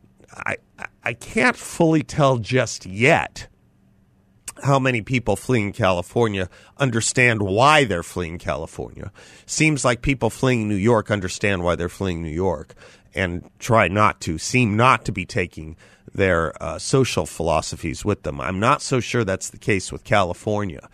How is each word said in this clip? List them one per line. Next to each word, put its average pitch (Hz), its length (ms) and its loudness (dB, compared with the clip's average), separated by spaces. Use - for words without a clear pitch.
I, - 240 -6
I, - 80 -14
I 117 100 -2
can't - 420 -2
fully 160 460 0
tell 135 360 0
just 117 460 -2
yet 101 640 0
how 139 160 4
many 123 220 0
people 113 340 0
fleeing 104 360 0
California 95 760 0
understand 117 640 2
why 131 420 4
they're 90 180 -2
fleeing 85 360 -8
California. 73 720 -8
Seems 156 380 0
like 123 180 0
people 120 280 0
fleeing 120 380 0
New 104 80 0
York 107 360 2
understand 98 500 -2
why 85 140 2
they're 87 120 -4
fleeing 87 360 -4
New 80 60 -6
York 82 440 -4
and 90 340 -4
try 110 260 4
not 101 360 2
to, 80 140 -4
seem 110 400 0
not 120 280 4
to 120 80 -4
be 92 120 -8
taking 82 520 -8
their, 87 480 2
uh, 80 180 -6
social 123 460 2
philosophies 80 800 -4
with 101 200 -2
them. 71 160 -6
I'm 87 180 -4
not 127 240 2
so 135 160 -2
sure 120 260 -2
that's 95 260 -4
the - 80 -20
case 98 340 -2
with 73 120 -12
California. 101 880 -2